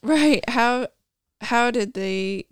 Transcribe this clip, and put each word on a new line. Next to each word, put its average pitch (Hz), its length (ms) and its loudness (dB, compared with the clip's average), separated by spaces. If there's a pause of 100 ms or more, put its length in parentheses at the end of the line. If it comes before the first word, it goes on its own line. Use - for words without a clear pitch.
Right. 302 440 2
How, 247 400 0 (540)
how 240 300 0
did 233 240 -2
they 190 560 -4